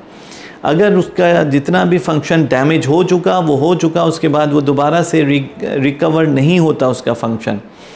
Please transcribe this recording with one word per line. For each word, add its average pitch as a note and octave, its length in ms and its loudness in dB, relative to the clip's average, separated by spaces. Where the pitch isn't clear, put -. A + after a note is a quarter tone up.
अगर F#3 300 2
उसका F3 480 2
जितना D3+ 420 0
भी F3 140 2
function D#3+ 460 0
damage C3+ 420 0
हो D#3+ 180 2
चुका, F#3 340 0
वो D#3 180 0
हो D3+ 180 0
चुका, E3 300 0
उसके D#3+ 240 -2
बाद D3 240 0
वो D3 80 2
दोबारा C#3+ 420 0
से E3 220 0
रि-, C#3 400 -2
recover D3+ 640 0
नहीं D3+ 340 2
होता D3+ 280 0
उसका A#2+ 240 -4
function। A2+ 480 -4